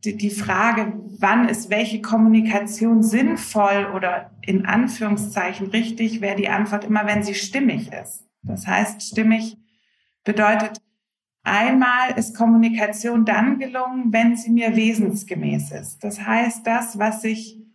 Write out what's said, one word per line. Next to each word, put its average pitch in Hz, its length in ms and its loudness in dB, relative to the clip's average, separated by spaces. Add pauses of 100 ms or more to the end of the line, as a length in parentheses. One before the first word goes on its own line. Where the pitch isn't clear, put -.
die, 208 140 -4
die 208 100 -2
Frage, 208 640 0 (260)
wann 226 300 4
ist - 220 -4
welche 214 320 -2
Kommunikation 220 1000 4
sinnvoll 202 920 2
oder 180 380 -4 (100)
in 190 240 0
Anführungszeichen 202 1000 -2
richtig, 226 520 -2
wäre 196 160 -2
die 196 140 -2
Antwort 208 340 -2
immer, 214 220 0
wenn 208 160 0
sie 202 120 -4
stimmig - 560 -2
ist. - 360 -14 (160)
Das 190 240 -8
heißt, 190 340 -2
stimmig 220 560 0 (680)
bedeutet, 214 520 2 (680)
einmal 247 760 2
ist - 200 -4
Kommunikation 226 880 2
dann 247 340 2
gelungen, 254 540 -4
wenn 233 240 4
sie 226 140 -4
mir 233 260 4
wesensgemäß 180 960 0
ist. - 320 -14
Das 208 160 -8
heißt, 226 460 -2
das, 233 320 -2
was 220 260 -2
ich - 380 -6 (120)